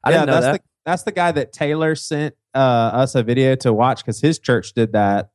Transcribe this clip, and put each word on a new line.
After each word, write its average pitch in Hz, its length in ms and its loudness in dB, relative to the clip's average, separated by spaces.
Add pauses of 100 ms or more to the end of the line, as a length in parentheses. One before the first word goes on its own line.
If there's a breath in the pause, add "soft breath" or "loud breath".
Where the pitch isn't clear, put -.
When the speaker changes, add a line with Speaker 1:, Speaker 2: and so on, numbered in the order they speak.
Speaker 1:
I 135 80 0
Speaker 2:
Yeah, 165 60 4
Speaker 1:
didn't 151 100 2
know 135 60 0
Speaker 2:
that's 127 140 2
Speaker 1:
that. 143 80 0
Speaker 2:
the, - 140 -8 (180)
that's 175 180 -4
the 208 80 -6
guy 175 180 0
that 147 220 -4
Taylor 156 420 -2
sent, 147 400 -6 (180)
uh, 135 60 -2
us 123 560 2
a 127 80 2
video 131 340 2
to 127 160 0
watch 120 320 0
'cause - 160 -6
his 156 200 0
church - 320 -2
did 113 220 -2
that 101 400 0